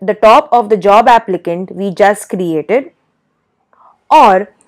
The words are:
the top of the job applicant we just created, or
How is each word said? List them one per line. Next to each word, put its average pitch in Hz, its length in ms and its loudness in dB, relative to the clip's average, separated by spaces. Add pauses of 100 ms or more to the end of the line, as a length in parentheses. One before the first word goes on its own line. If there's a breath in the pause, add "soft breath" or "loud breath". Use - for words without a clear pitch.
the 196 120 -4
top 226 380 2
of 240 160 0
the 214 80 -2
job 202 320 2
applicant 185 680 -2
we 196 160 -8
just 202 380 -2
created, 180 640 -6 (1200 soft breath)
or 208 420 2 (140)